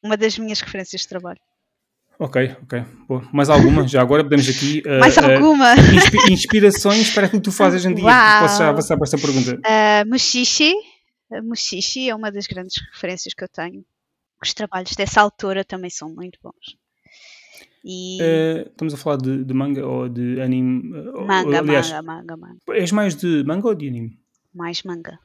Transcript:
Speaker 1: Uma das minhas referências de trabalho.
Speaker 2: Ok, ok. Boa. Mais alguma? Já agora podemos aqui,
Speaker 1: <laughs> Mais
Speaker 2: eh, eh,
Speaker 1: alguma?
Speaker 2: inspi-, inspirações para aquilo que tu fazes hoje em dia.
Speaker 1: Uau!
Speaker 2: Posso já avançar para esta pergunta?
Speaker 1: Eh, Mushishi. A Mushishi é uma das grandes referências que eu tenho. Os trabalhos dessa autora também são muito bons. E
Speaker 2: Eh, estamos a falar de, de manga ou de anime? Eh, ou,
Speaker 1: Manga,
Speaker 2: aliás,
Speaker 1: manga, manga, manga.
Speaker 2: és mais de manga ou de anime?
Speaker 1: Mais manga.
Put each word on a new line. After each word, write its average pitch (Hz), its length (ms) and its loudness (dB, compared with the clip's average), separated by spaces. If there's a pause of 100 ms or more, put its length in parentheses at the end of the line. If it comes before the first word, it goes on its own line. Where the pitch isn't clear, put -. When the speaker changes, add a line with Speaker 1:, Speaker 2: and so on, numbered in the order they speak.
Speaker 1:
Uma 214 140 -4
das 220 220 -2
minhas 220 220 -8
referências 190 420 -12
de - 60 -12
trabalho. 180 320 -14 (760)
Speaker 2:
Ok, 131 440 -2
ok. 123 220 -10 (240)
Boa. 127 240 -6
Mais 143 180 2
alguma? 143 380 6
Já 131 140 2
agora 143 200 4
podemos 143 260 2
aqui, 143 340 -2 (100)
Speaker 1:
<laughs> 135 80 2
Mais - 160 6
Speaker 2:
eh, - 60 6
eh, 269 140 6
Speaker 1:
alguma? 277 380 6
Speaker 2:
inspi-, - 580 6
inspirações 208 840 2
para 196 120 2
aquilo 196 140 0
que 208 100 -4
tu - 20 -6
fazes 185 280 2
hoje 185 120 -2
em - 40 0
dia. 190 80 -4
Speaker 1:
Uau! 214 380 6
Speaker 2:
Posso 202 160 2
já 165 100 4
avançar 151 280 0
para 143 80 -2
esta 139 140 -4
pergunta? 131 480 -2
Speaker 1:
Eh, 214 380 2
Mushishi. 247 680 0 (580)
A 226 100 -10
Mushishi 233 680 -6
é 220 40 -4
uma 214 160 -8
das 202 160 -10
grandes 185 300 -12 (160)
referências 180 420 -10
que - 80 -16
eu 180 60 -14
tenho. 185 360 -14 (560)
Os - 140 -8
trabalhos 185 400 -10
dessa 202 260 -2
autora 196 440 -4
também 185 260 -12
são 156 240 -14
muito 175 280 -18
bons. - 340 -20 (1080)
E 185 360 -12
Speaker 2:
Eh, 160 480 -2
estamos 156 260 -8
a - 20 -14
falar 147 200 -4
de, 131 280 -6
de 131 100 -8
manga 135 320 -4
ou 127 220 -6
de 123 320 -6
anime? 127 560 -4
Eh, - 140 -16
ou, - 160 -12
Speaker 1:
Manga, 180 320 -2
Speaker 2:
aliás, 147 320 0
Speaker 1:
manga, 156 120 -10
manga, 165 340 -16
manga. 170 220 -20 (140)
Speaker 2:
és 180 200 -4
mais 202 240 -2
de 165 280 -2
manga 180 220 -6
ou 220 80 -2
de 147 140 -10
anime? 117 300 -12 (360)
Speaker 1:
Mais 170 300 -12
manga. 170 400 -16